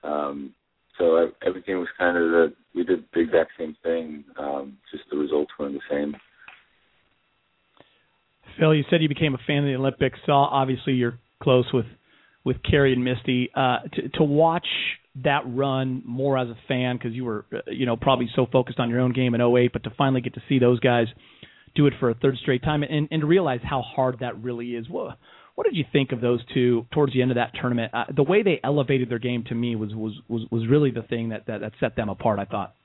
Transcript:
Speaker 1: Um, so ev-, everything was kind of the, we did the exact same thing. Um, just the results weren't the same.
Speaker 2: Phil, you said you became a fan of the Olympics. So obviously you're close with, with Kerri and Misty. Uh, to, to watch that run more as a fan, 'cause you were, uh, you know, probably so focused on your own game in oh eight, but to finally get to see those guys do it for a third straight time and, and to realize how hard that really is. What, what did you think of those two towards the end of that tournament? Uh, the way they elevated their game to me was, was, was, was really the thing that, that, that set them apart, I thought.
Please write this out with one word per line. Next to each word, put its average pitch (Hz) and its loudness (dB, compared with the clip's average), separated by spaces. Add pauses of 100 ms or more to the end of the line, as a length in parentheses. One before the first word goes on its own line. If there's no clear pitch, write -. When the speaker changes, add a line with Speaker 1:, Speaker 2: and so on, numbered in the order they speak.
Speaker 1:
Um, 71 -6 (440)
so 82 4
ev-, 82 2 (120)
everything 92 -4
was 87 -6
kind 87 2
of 85 2
the, 82 4 (200)
we 87 -2
did 87 0 (100)
the 85 0
exact 82 2
same 78 -10
thing. 80 -4 (140)
Um, 71 -8 (140)
just - -14
the 73 -4
results 73 -2
weren't 71 -6
the 69 -10 (100)
same. 73 -4 (2500)
Speaker 2:
Phil, 156 6
you 147 2
said 170 4
you 156 2
became 143 0
a 117 -6
fan 143 0
of 143 0
the 139 0
Olympics. 131 0
So 151 2
obviously 135 2
you're 120 0 (240)
close 127 6
with, 120 2 (600)
with 131 0
Kerri 139 4
and 123 0
Misty. 127 0
Uh, 127 0 (140)
to, - -6
to 160 2
watch 160 2 (600)
that 143 2
run 131 -2
more 131 0
as 127 0
a 117 -12 (120)
fan, 127 -2
'cause 120 -6
you 123 -6
were, 107 -6
uh, - -6
you 127 -4
know, 117 0
probably 127 2
so 131 2
focused 127 0
on 120 0
your 120 0
own 127 2
game 123 2
in 117 2
oh 120 6
eight, 123 4
but 117 -6
to - -8
finally 131 2
get 123 -8
to 120 -12
see 139 2
those 123 6
guys 120 2 (680)
do 151 4
it 135 4
for 123 2
a 113 -2
third 135 0
straight 127 0
time 151 0
and, 151 -2
and 160 -2
to 147 -2
realize 156 2
how 135 -4
hard 127 -2
that 113 -8
really 120 -8
is. 117 -8
What, 240 -10 (360)
what - -6
did 349 0
you 156 0
think 139 2
of 127 -6
those 120 0 (140)
two 123 2
towards 143 0
the 127 2
end 123 2
of 120 0
that 120 -2 (100)
tournament? 120 -2
Uh, 117 -4
the 143 2
way 185 4
they 190 0
elevated 131 0
their 117 -4
game 123 -4
to 120 -4
me 117 -2
was, 107 -6
was, 110 -8 (140)
was, 117 -6
was 113 -2
really 143 4
the 113 -6
thing 117 -6
that, 107 -8
that, 107 -6
that 107 -8
set 117 -2
them 107 -4
apart, 101 -2
I 98 -6
thought. 98 -8 (120)